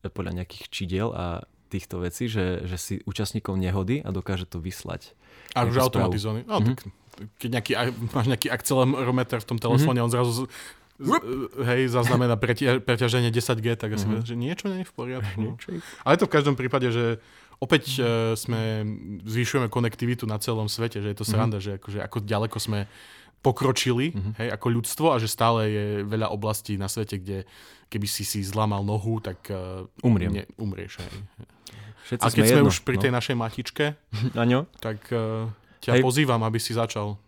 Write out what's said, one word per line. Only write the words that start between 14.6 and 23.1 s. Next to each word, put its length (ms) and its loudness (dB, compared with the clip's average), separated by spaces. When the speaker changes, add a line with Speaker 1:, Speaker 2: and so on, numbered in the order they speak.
Speaker 2:
nie 120 -4
je 80 -6
v 80 -20
poriadku, 440 -6
no. 120 -2
Speaker 1:
Niečo 200 -12
je 80 -6
Speaker 2:
Ale 120 2
je 80 6
to 60 4
v 60 -4
každom 240 4
prípade, 340 0
že 280 0
opäť, 340 2
Speaker 1:
Mhm. 80 -2
Speaker 2:
eh, 360 2
sme, 240 -4
zvyšujeme 440 0
konektivitu 580 -2
na 120 -2
celom 300 -2
svete, 320 -4
že 80 -4
je 80 -4
to 80 -6
Speaker 1:
Mhm. 80 -2
Speaker 2:
sranda, 280 2
že 160 -6
akože 260 -10
ako 180 -8
ďaleko 400 -2
sme 260 -2